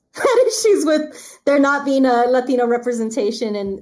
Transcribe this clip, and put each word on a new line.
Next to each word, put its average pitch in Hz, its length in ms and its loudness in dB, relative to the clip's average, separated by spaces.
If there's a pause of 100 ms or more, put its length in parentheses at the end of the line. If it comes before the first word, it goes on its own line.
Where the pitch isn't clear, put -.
<laughs> - 100 -20
had 494 320 2
issues 370 380 2
with - 600 -4
there 285 160 2
not 277 240 0
being 269 220 2
a 240 220 2
Latino 247 380 0
representation 226 880 -4
in, 196 260 -6